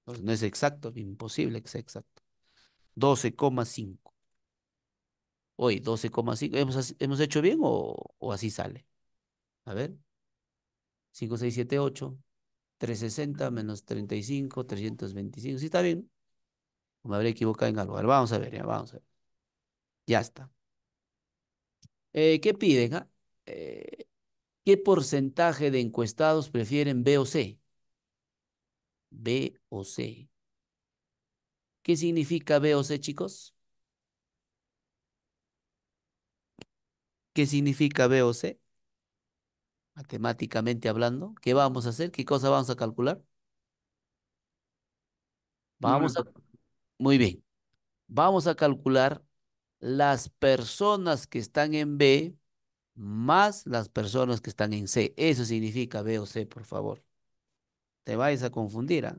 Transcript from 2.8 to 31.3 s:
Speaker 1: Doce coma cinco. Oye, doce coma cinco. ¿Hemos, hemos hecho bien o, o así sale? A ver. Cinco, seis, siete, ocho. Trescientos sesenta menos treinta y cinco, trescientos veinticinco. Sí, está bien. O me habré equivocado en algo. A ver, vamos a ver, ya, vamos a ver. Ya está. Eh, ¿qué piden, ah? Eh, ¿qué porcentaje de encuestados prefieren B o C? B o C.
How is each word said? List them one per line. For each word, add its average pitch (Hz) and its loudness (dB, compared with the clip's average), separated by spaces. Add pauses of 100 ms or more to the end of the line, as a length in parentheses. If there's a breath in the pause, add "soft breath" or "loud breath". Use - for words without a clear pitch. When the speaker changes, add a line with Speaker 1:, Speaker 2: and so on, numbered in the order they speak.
Speaker 1:
Doce 127 2
coma 127 0
cinco. 104 -12 (1400)
Oye, 120 0
doce 113 -4
coma 120 -2
cinco. 139 -4
¿Hemos, 131 -2
hemos 139 -2
hecho 151 0
bien 226 4
o, 110 -2 (220)
o - -6
así 104 -4
sale? - -10 (760)
A 104 -12
ver. 139 -8 (1160)
Cinco, 117 -8
seis, 117 -4
siete, 123 -2
ocho. 135 -4 (600)
Trescientos 113 -6
sesenta 143 -6
menos 107 -8
treinta 107 -8
y 107 -6
cinco, 131 -6
trescientos 104 -8
veinticinco. 107 -10
Sí, 143 -8
está 180 0
bien. 175 -2 (920)
O 123 -14
me 101 -2
habré 113 2
equivocado 113 0
en 110 -4
algo. 98 -6
A 98 -6
ver, 101 -2
vamos 127 4
a 107 0
ver, 107 -6
ya, 107 -10
vamos 110 -6
a - -20
ver. - -20 (1040)
Ya 113 2
está. - -12 (1600)
Eh, 156 4
¿qué 208 2
piden, 139 4
ah? - -8 (380)
Eh, - -14 (580)
¿qué 196 8
porcentaje 147 2
de 131 2
encuestados 139 0
prefieren 127 0
B 143 6
o 135 2
C? 107 -2 (1500)
B 123 -4 (160)
o 98 -10
C. 113 -10 (1500)